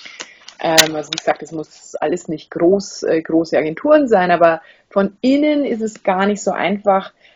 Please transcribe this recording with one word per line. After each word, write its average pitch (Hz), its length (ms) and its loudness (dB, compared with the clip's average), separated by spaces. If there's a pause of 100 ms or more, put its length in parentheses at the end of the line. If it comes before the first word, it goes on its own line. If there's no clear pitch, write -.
(600)
Ähm, 160 340 2
also 151 160 -8
wie 160 60 -8
gesagt, - 240 -4
es 151 100 -14
muss - 440 -12
alles 156 320 -4
nicht 156 240 -10
groß, 196 520 0
äh, 165 180 0
große 165 360 0
Agenturen 269 500 2
sein, 185 220 2
aber 165 320 4 (280)
von 196 320 -2
innen 285 440 2
ist 220 160 -4
es 214 220 -8
gar 196 240 0
nicht 208 160 -2
so 190 80 0
einfach, 190 600 -2 (240)